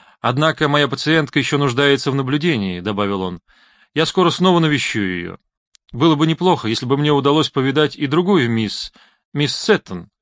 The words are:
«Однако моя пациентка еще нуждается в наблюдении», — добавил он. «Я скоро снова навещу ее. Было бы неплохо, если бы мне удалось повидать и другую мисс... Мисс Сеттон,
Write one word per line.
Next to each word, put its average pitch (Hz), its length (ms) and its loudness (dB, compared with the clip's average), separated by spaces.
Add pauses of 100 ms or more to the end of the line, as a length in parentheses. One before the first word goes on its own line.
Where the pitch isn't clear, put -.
(220)
«Однако 147 460 0
моя 147 200 2
пациентка 151 520 0
еще 143 180 -2
нуждается 139 540 2
в 135 40 -2
наблюдении», — 131 640 -2
добавил 101 400 -4
он. 90 200 -6 (520)
«Я 156 120 2
скоро 180 240 2
снова 175 300 2
навещу 147 420 0
ее. 90 360 -6 (540)
Было 151 240 2
бы 156 120 0
неплохо, 160 400 0
если 113 180 -4
бы 131 100 0
мне 147 160 0
удалось 143 380 2
повидать 139 480 0
и 143 100 -4
другую 165 420 2
мисс... 113 440 -4 (400)
Мисс 143 220 -2
Сеттон, 95 540 -2 (120)